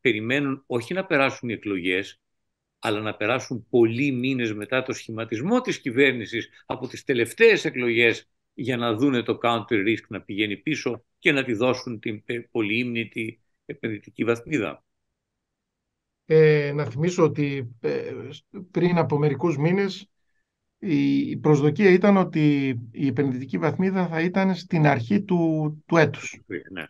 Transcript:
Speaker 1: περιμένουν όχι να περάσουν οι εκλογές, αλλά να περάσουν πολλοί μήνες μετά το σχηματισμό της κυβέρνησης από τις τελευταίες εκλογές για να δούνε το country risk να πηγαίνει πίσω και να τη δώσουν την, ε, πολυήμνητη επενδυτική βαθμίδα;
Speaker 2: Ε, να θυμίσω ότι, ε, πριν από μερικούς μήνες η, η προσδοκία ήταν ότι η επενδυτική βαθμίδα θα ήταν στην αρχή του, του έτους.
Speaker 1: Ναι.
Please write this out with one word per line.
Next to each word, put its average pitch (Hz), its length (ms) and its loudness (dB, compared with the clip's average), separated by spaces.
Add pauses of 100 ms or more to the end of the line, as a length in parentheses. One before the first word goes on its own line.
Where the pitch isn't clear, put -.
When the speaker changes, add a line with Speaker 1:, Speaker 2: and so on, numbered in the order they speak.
Speaker 1:
περιμένουν 135 640 -2
όχι 123 280 -4
να 190 120 -4
περάσουν 135 420 0
οι 113 40 -4
εκλογές, 92 680 -4 (580)
αλλά 107 220 -2
να 107 140 -6
περάσουν 120 560 -4
πολλοί 120 420 2
μήνες 123 420 -2
μετά 104 280 -4
το 127 100 -8
σχηματισμό 113 680 -4
της 196 200 -6
κυβέρνησης 120 680 0 (180)
από 131 200 -8
τις - 180 -16
τελευταίες 165 600 4
εκλογές 120 640 0 (260)
για 127 220 -4
να 120 180 0
δούνε 123 280 2
το 107 200 -2
country 113 440 0
risk 110 220 0
να 98 120 -10
πηγαίνει 104 360 -4
πίσω 127 480 -6 (140)
και 170 140 0
να 135 120 0
τη 123 80 -4
δώσουν 120 480 -2
την, 107 260 -10
ε, 120 120 -8
πολυήμνητη 117 1040 -6 (240)
επενδυτική - 600 -8
βαθμίδα; 113 600 -4 (1400)
Speaker 2:
Ε, 151 500 4
να 147 100 -2
θυμίσω 156 380 0
ότι, 143 480 0 (100)
ε, 139 320 -4 (580)
πριν 175 280 2
από 147 200 2
μερικούς 151 380 0
μήνες 185 540 -2 (680)
η, 143 400 0
η 147 180 -4
προσδοκία 151 540 4
ήταν 196 260 6
ότι 151 600 2 (160)
η - 140 -2
επενδυτική 135 520 -2
βαθμίδα 180 480 0
θα 160 140 -4
ήταν 185 340 0
στην 165 320 0
αρχή 139 360 2
του, 160 500 0 (140)
του 165 100 2
έτους. - 500 2
Speaker 1:
Ναι. 87 440 -10